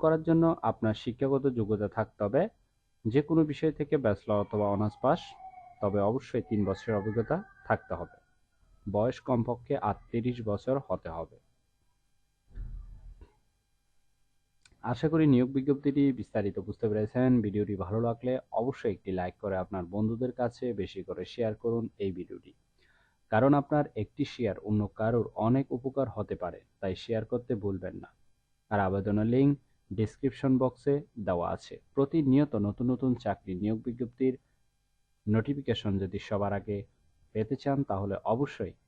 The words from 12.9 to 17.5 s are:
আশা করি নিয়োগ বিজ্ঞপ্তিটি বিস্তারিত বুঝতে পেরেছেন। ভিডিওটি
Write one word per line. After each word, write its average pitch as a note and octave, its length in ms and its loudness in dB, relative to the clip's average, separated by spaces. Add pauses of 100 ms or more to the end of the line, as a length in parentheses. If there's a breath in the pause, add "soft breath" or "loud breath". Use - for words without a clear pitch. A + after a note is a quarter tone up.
আশা A#2+ 280 -2
করি D#3+ 220 6
নিয়োগ B2 240 6
বিজ্ঞপ্তিটি C#3 460 2 (160)
বিস্তারিত G2+ 380 -2 (100)
বুঝতে G#2+ 200 -6
পেরেছেন। G#2+ 420 2 (120)
ভিডিওটি G#2 340 0